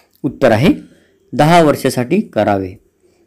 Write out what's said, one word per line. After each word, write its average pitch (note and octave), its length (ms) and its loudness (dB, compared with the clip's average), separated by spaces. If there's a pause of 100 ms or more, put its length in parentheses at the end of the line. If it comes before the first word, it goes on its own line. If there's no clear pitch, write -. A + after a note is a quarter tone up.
(240)
उत्तर C3 280 -2
आहे C3 220 2 (600)
दहा D#3 300 4
वर्षासाठी C3+ 580 -2
करावे. G2+ 520 -4 (540)